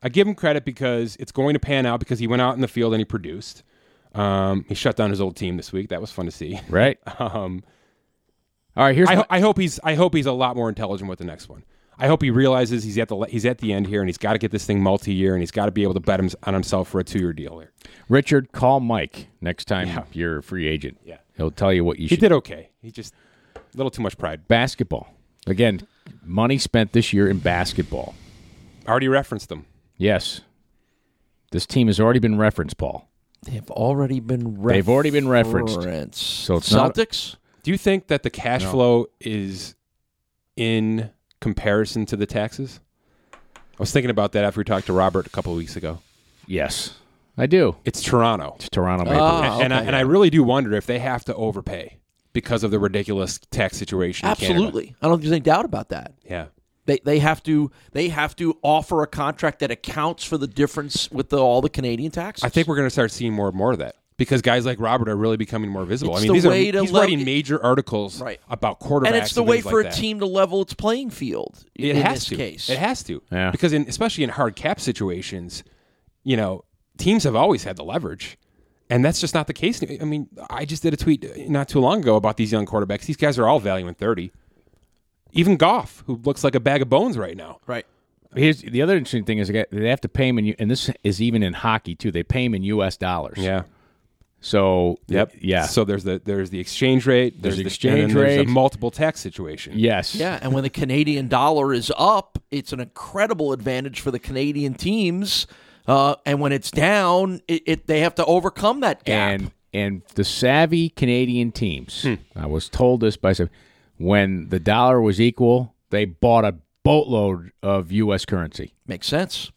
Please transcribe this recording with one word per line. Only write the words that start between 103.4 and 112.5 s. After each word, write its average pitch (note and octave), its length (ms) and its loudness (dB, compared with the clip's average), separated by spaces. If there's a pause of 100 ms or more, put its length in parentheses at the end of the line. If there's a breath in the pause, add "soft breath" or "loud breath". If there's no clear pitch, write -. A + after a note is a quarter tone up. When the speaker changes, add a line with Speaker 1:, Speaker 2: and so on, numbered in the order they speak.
Speaker 3:
advantage C3 480 -6
for C#3 100 -4
the A#2+ 100 -4
Canadian C#3 540 -4
teams. F#3+ 720 -2 (420 soft breath)
Uh, C#3 260 4 (100)
and C#3+ 160 0
when C#3+ 120 0
it's - 180 -4
down, F#3 800 2
it, E3 180 -2
it, D#3+ 220 -2
they D#3 120 2
have E3+ 160 0
to E3+ 100 2
overcome F#3+ 540 2
that G3+ 240 -2
gap. G#2 360 0
Speaker 2:
And, F#2+ 100 -6 (220)
and G2 300 -2 (120)
the G2+ 100 0
savvy D#3+ 640 2
Canadian B2 600 0
teams, E2 520 -6
Speaker 1:
Hmm. B2+ 120 -2 (220)
Speaker 2:
I D#2 100 -6
was D#2 220 -4